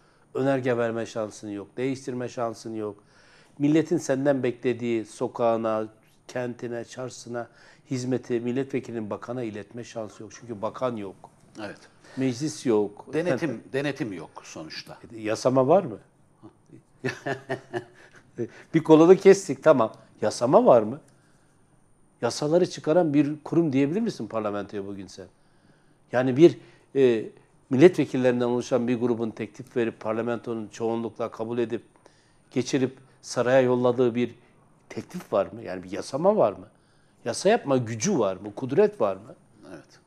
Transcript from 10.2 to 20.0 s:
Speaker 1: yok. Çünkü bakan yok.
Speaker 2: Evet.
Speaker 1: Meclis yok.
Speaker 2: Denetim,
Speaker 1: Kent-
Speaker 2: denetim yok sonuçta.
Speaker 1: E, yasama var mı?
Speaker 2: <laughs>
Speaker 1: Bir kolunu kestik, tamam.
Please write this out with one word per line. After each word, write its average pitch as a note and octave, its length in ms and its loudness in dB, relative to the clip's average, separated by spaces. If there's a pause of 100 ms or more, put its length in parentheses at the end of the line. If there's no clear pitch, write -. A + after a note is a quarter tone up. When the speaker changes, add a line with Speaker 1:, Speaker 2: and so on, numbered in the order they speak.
Speaker 1:
yok. G2+ 160 -18
Çünkü A2+ 220 -12
bakan A#2 340 -6
yok. G2 200 -10 (460)
Speaker 2:
Evet. G2 160 -12 (400)
Speaker 1:
Meclis C3 480 -4
yok. G#2+ 480 0
Speaker 2:
Denetim, D#3 360 -2
Speaker 1:
Kent- A2+ 240 -10
Speaker 2:
denetim C3+ 400 -4
yok D#2+ 160 -14 (140)
sonuçta. - 540 -16 (180)
Speaker 1:
E, A2+ 60 -14
yasama B2 460 2
var F#3 160 4
mı? A2+ 140 -10 (1080)
Speaker 2:
<laughs> C3 60 -2 (1600)
Speaker 1:
Bir D#3+ 100 2
kolunu E3 320 10
kestik, F#3 480 4
tamam. C3 300 6 (280)